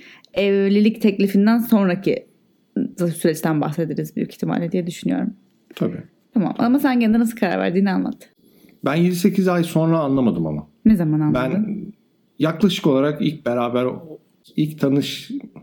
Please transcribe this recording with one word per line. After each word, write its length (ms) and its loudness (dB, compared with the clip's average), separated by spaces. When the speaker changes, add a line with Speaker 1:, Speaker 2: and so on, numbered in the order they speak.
Speaker 1:
evlilik 680 2
teklifinden 560 2
sonraki 680 0
süreçten 460 0
bahsederiz 560 -4
büyük 180 -6
ihtimalle 380 -4
diye 140 -2
düşünüyorum. 480 -4
Speaker 2:
Tabii. 280 -4
Speaker 1:
Tamam. 240 0
Ama 200 2
sen 220 0
gene 140 4
de 40 2
nasıl 180 0
karar 220 0
verdiğini 320 2
anlat. 400 -6
Speaker 2:
Ben 100 0
yedi 220 2
sekiz 320 2
ay 160 2
sonra 340 2
anlamadım 480 0
ama. 200 -8
Speaker 1:
Ne 120 6
zaman 240 2
anladın? 340 0
Speaker 2:
Ben 380 -4
yaklaşık 480 0
olarak 360 2
ilk 240 -4
beraber, 400 -2
ilk 240 -2
tanış- 500 -2